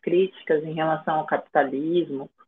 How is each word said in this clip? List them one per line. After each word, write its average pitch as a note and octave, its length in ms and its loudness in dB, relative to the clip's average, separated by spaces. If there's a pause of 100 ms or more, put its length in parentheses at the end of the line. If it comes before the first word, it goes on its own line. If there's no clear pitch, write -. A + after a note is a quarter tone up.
críticas F3 640 0
em D#3+ 80 -8
relação D#3+ 420 -2
ao D#3 100 0
capitalismo, D3 1040 0 (180)